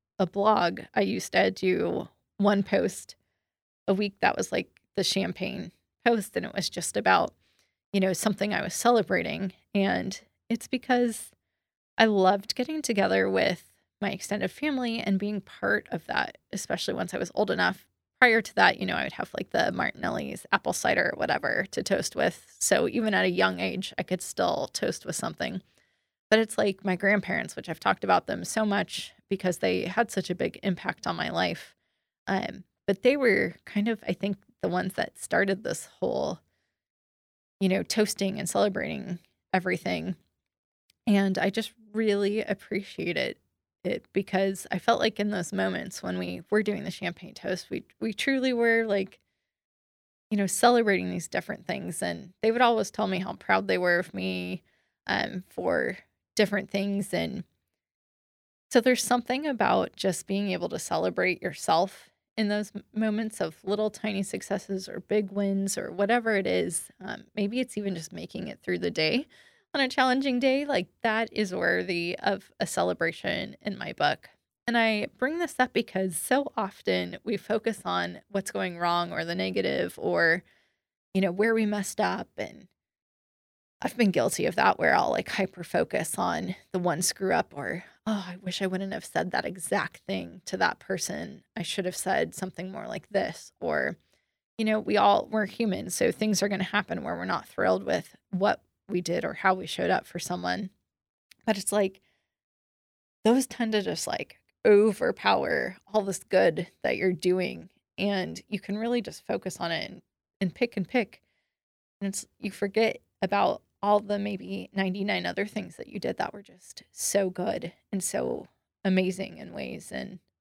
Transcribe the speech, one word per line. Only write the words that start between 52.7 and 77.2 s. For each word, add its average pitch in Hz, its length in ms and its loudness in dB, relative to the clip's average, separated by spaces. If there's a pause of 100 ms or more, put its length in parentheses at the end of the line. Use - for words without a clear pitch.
tell 208 160 -2
me 190 140 -2
how 190 140 -6
proud 190 340 2
they 185 100 2
were 175 220 4
of 180 160 -6
me, 185 480 -4 (420)
um, - 420 -2
for - 520 0 (360)
different 208 360 0
things. 202 420 -2
And 175 300 -4 (1300)
so 240 100 6
there's 254 220 4
something 247 420 0
about 214 500 2
just - 300 -2
being 202 280 -2
able 175 160 -2
to 160 100 -6
celebrate 180 600 0
yourself 175 720 0 (260)
in 214 120 0
those 208 260 -2
m-, 202 100 -12 (120)
moments 220 460 -2
of 160 220 -6
little 208 280 0
tiny 202 320 -4
successes 190 640 -6
or - 120 -8
big 202 300 0
wins 196 460 0
or - 140 -6
whatever 220 440 2
it 196 120 0
is. 180 420 0 (100)
Um, - 260 -10 (100)
maybe 208 240 0
it's 254 180 -4
even 196 160 -2
just 160 180 -8
making 170 360 -10
it - 160 -12
through 180 160 -2
the 175 100 -2
day 165 380 0 (460)
on 277 80 0
a - 80 0
challenging 262 500 2
day. 269 240 4
Like, 277 240 0 (160)
that 220 300 2
is 196 200 -2
worthy 175 640 0
of 196 300 -2 (120)
a 196 40 2
celebration - 960 -2
in 196 160 -6
my - 140 -8
book. - 380 0 (380)
And 233 100 0
I 220 300 2 (100)
bring 302 200 0
this 349 220 -2
up 254 140 2
because 190 420 0
so 277 400 0
often 185 720 -2